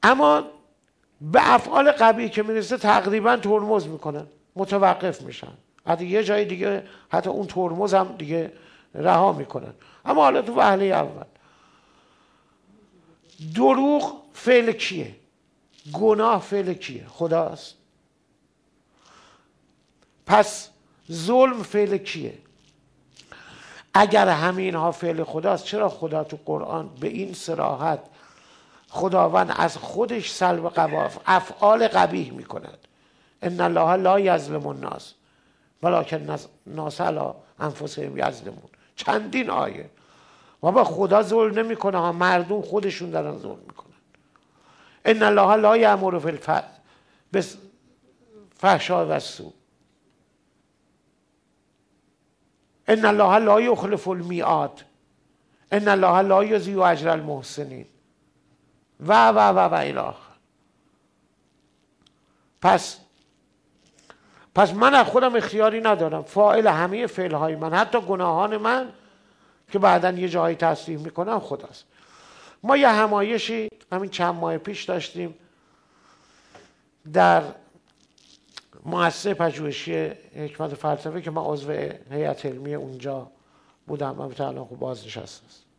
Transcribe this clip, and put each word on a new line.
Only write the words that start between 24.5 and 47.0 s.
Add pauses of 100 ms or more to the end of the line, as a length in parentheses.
اینها
فعل
خداست،
چرا
خدا
تو
قرآن (100)
به
این
صراحت (920)
خداوند
از
خودش
سلب
قباح،
افعال
قبیح
می‌کند؟ (540)
«ان
الله
لا
یظلم
الناس (680)
ولکن (300)
الناس
علی (300)
انفسهم
یظلمون.» (260)
چندین
آیه. (720)
بابا،
خدا
ظلم
نمی‌کنه
ها،
مردم
خودشون
دارن
ظلم
می‌کنن. (1120)
«ان
الله
لا
یأمر
فی
الف-، (680)